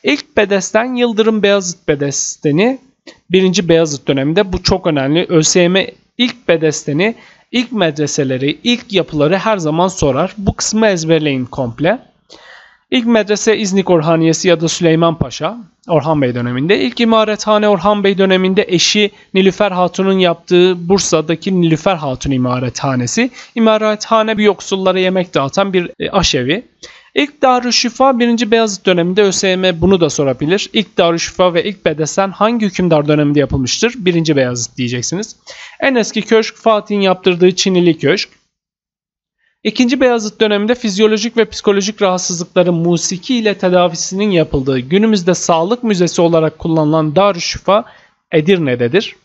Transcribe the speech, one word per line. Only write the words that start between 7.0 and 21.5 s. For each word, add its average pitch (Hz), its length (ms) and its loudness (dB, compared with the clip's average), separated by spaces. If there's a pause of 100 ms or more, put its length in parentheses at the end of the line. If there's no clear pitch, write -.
ilk 240 200 -2
medreseleri, 147 920 -2
ilk 240 280 -2
yapıları 160 460 0
her 208 200 -2
zaman 165 300 0
sorar. 156 500 -2
Bu 202 180 -4
kısmı 220 300 0
ezberleyin 160 580 0
komple. 135 540 -4 (920)
İlk 233 160 0
medrese 214 520 0
İznik 190 320 -2
Orhaniyesi 165 580 2
ya 165 120 2
da 165 80 -2
Süleyman 165 500 0
Paşa, 151 380 -6 (320)
Orhan 151 340 -2
Bey 123 120 0
döneminde. 127 460 -2
İlk 247 200 -4
imarethane 214 680 0
Orhan 202 360 0
Bey 196 140 2
döneminde 190 500 2
eşi 208 420 0 (240)
Nilüfer 190 360 2
Hatun'un 190 480 0
yaptığı 175 680 2
Bursa'daki 175 720 0